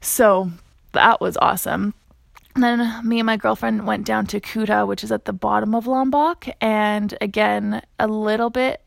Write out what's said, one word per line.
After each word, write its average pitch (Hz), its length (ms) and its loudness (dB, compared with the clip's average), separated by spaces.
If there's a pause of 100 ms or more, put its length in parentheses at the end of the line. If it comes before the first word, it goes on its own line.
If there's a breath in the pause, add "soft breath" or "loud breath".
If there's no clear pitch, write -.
So 190 480 4 (420)
that - 280 6
was 180 200 -2
awesome. 190 540 0 (600)
And 254 100 4
then 233 440 0
me 233 120 0
and 226 60 0
my 220 100 0
girlfriend 220 500 -2
went 214 180 -4
down 214 220 -2
to 202 140 -4
Kuta, 208 460 0
which 196 180 -6
is 214 80 -4
at 214 120 -4
the - 80 -6
bottom 208 420 -2
of 233 120 -2
Lombok. 269 640 0 (120)
And 214 600 0
again, 208 640 -2 (160)
a 220 100 0
little 214 420 -2
bit 254 360 -2